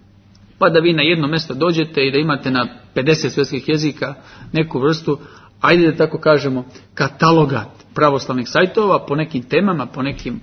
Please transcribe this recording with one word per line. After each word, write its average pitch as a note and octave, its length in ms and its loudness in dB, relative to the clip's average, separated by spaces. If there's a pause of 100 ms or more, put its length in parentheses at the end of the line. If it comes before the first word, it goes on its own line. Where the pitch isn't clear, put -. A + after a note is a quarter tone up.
(600)
Pa F#3 100 4
da E3 100 4
vi E3 140 4
na D#3 80 0
jedno D#3+ 260 2
mesto D#3 260 -4
dođete D#3+ 480 -2
i C3+ 100 0
da C#3 60 0
imate C#3+ 340 -2
na B2+ 160 -2 (260)
pedeset D3 400 0
svetskih C#3 360 -4
jezika D3+ 440 -2 (400)
neku D#3 260 -2
vrstu, D3+ 380 0 (440)
ajde E3 300 4
da - 60 -4
tako D#3 200 0
kažemo, C#3 480 0 (280)
kataloga C#3+ 720 2 (320)
pravoslavnih C3+ 520 0
sajtova F#3 560 2
po C#3+ 100 -4
nekim D3 280 -4
temama, E3 420 0
po B2+ 160 -10
nekim B2 420 -8